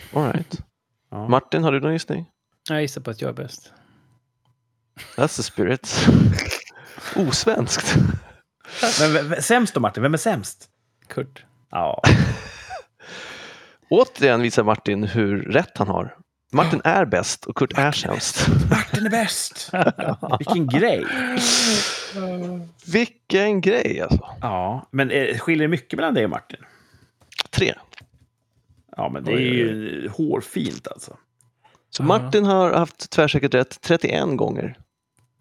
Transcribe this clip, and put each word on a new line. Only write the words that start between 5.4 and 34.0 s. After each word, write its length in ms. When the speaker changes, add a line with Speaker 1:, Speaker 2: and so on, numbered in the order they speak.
Speaker 1:
spirit. 640
<laughs> 580
Osvenskt. 800
Speaker 2:
Men 120
v-, 100
v-, 200
sämst 320
då, 60
Martin? 220
Vem 120
är 40
sämst? 500
Speaker 3:
Kurt. 380
Speaker 2:
Ja. 360
Speaker 1:
<laughs> 1800
Återigen 540
visar 220
Martin 400
hur 380
rätt 360
han 100
har. 280
Martin 320
är 200
bäst 400
och 120
Kurt 220
är 140
sämst. 560
Speaker 2:
Martin 360
är 40
bäst. 600
Speaker 1:
<laughs> 340
Speaker 2:
Vilken 280
grej. 400
Speaker 1:
Vilken 680
grej, 400
alltså. 280
Speaker 2:
Ja, 500
men, 200
eh, 280
skiljer 300
det 20
mycket 260
mellan 180
dig 100
och 60
Martin? 300
Speaker 1:
Tre. 240
Speaker 2:
Ja, 120
men 160
det 80
är 40
Speaker 1:
Oj, 60
oj, 140
Speaker 2:
ju 460
Speaker 1:
oj. 60
Speaker 2:
hårfint, 800
alltså. 280
Speaker 1:
Så 120
Speaker 3:
Ja. 40
Speaker 1:
Martin 380
har 280
haft 380
tvärsäkert 440
rätt 260
trettioen 560